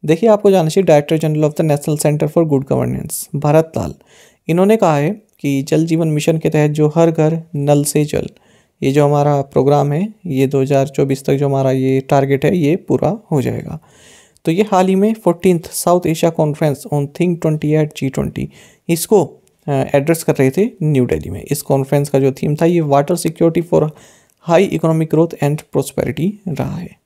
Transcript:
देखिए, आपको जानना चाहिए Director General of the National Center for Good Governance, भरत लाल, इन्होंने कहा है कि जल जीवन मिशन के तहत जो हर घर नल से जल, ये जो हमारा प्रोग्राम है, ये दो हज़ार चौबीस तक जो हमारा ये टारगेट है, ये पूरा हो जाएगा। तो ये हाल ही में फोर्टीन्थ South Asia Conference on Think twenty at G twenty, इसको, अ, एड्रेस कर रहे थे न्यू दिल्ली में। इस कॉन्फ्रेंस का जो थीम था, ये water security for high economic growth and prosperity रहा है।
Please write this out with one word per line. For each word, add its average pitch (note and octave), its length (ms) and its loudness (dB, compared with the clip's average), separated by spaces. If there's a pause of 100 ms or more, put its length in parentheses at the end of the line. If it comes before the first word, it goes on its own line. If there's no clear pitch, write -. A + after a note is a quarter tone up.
देखिए, E3+ 240 2
आपको G#3 220 4
जानना F3 180 2
चाहिए F#3 180 0
Director D#3 380 2
General D3+ 280 0
of D#3+ 80 -4
the D3+ 160 2
National D3+ 280 -4
Center D3+ 320 0
for D#3+ 160 2
Good C3+ 200 0
Governance, B2+ 600 -6
भरत D3+ 420 2
लाल, D#2+ 160 -6 (540)
इन्होंने F#3+ 300 2
कहा E3+ 200 2
है E3 240 -2 (180)
कि C#3 220 -2
जल D#3 240 0
जीवन E3 220 0
मिशन D#3 300 0
के D#3+ 120 -2
तहत D3+ 220 2
जो D3+ 160 2
हर E3 240 2
घर E3 320 0 (120)
नल C#3+ 280 2
से D3 220 0
जल, - 220 -4 (560)
ये C#3 80 0
जो C#3+ 140 4
हमारा D3 360 2
प्रोग्राम C#3+ 500 0
है, G3+ 220 -4 (120)
ये C3+ 220 0
दो C#3 140 0
हज़ार C3+ 260 0
चौबीस C3+ 380 -2
तक D3 80 0
जो C#3 140 0
हमारा C3+ 240 0
ये C3 300 0
टारगेट C#3 440 0
है, F3+ 120 0
ये D#3 180 2
पूरा E3+ 420 -2 (140)
हो D3 100 0
जाएगा। A#2+ 380 -6 (680)
तो - 60 0
ये F3+ 120 2
हाल F#3+ 240 2
ही F#3+ 80 2
में G#3 180 2
फोर्टीन्थ F3 500 0
South F3 420 -2
Asia E3 340 0
Conference D3 540 -2
on C#3+ 140 -2
Think E3+ 380 -2
twenty D#3 400 0
at - 180 -10
G C3+ 160 -4
twenty, C#3 280 -6 (420)
इसको, E3+ 360 2 (420)
अ, D3+ 40 -4
एड्रेस C#3+ 520 0
कर D3 120 0
रहे C3 160 2
थे G#3 180 0 (140)
न्यू C#3 220 2
दिल्ली D#2 240 -4
में। F#2+ 220 -12
इस C#3+ 100 -4
कॉन्फ्रेंस C#3+ 480 -2
का C#3 100 0
जो C3+ 120 2
थीम D3+ 240 -4
था, E3 100 0
ये F3 160 2
water D3 340 2
security E3 480 -2 (100)
for D#3 160 2 (600)
high E3+ 240 2
economic D#3+ 340 0
growth E3 360 0
and D3 140 0 (200)
prosperity - 540 -4 (160)
रहा - 300 -6
है। - 280 -14